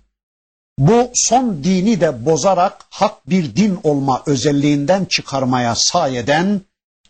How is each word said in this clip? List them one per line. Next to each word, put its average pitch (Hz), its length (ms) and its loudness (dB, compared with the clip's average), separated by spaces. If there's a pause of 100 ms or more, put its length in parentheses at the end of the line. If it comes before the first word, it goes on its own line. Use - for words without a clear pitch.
(800)
bu 233 340 2
son 220 500 0
dini 185 380 2
de 131 240 0
bozarak 180 640 0
hak - 400 -4
bir 156 260 -2
din 185 280 0
olma 139 420 -2
özelliğinden 147 800 0
çıkarmaya 127 680 -2
say 147 420 -2
eden 165 440 0 (480)